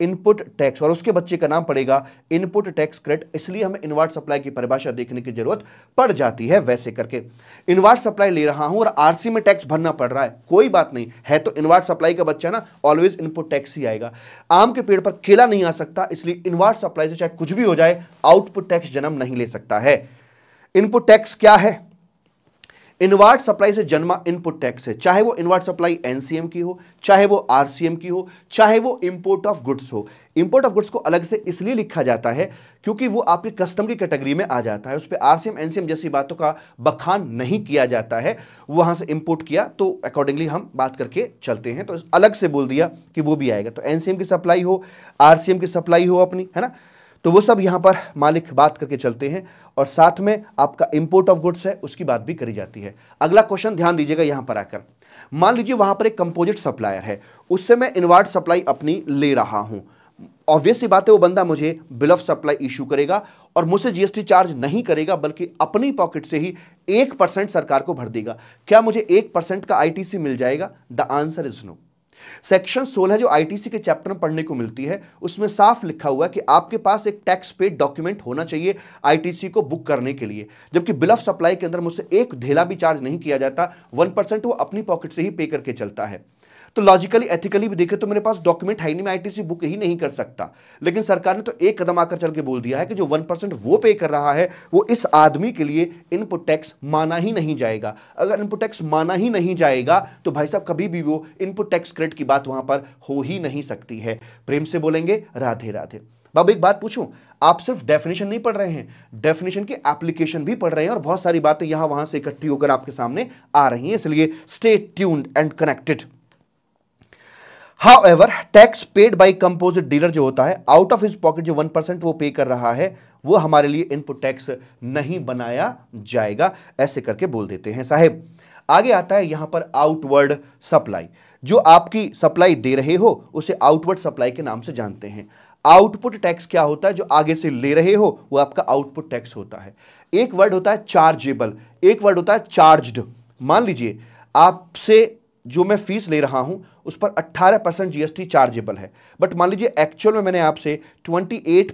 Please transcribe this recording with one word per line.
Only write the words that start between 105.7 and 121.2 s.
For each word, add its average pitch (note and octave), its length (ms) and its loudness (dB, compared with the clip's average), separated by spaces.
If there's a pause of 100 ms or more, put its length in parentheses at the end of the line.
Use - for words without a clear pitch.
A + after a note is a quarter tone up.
राधे। G2+ 300 -12 (340)
बाबू F3 180 4
एक F3+ 80 -2
बात G3 200 2
पूछूं, G#3+ 260 -8 (360)
आप D#3+ 180 4
सिर्फ G3 240 -8
डेफिनेशन E3 440 -2
नहीं A3 120 -8
पढ़ A3+ 160 -4
रहे G3 140 -4
हैं, C#3 180 -10 (280)
डेफिनेशन F3+ 480 -2
की G#3 120 -10
एप्लीकेशन D#3+ 680 -4
भी G#3 100 -4
पढ़ E3+ 200 -4
रहे D#3 100 -2
हैं G3+ 80 -2
और A3+ 80 -4
बहुत F3+ 220 -4
सारी E3+ 180 0
बातें D3+ 260 0
यहां D#3 220 -2
वहां D3 180 -4
से D3+ 120 -6
इकट्ठी C#3+ 280 -10
होकर C#3+ 240 0
आपके C3+ 220 -2
सामने C3+ 360 -6 (260)
आ C#3+ 140 6
रही A#2+ 200 -4
हैं, G#3+ 60 -2
इसलिए D#3 380 0 (180)
stay A3 280 2 (200)
tuned D#3+ 360 -2
and D3+ 240 -2
connected। D3+ 460 -2 (1800)
However, G3+ 460 10 (280)
tax G#3+ 280 8 (140)
paid G#3 180 6
by F#3 200 8
composite F3+ 540 0
dealer D3 200 2
जो D#3 160 0
होता C3 200 2
है, F3+ 120 0 (140)
out F3+ 180 8
of G#3+ 140 2
his G#3 140 -2
pocket D#3+ 240 0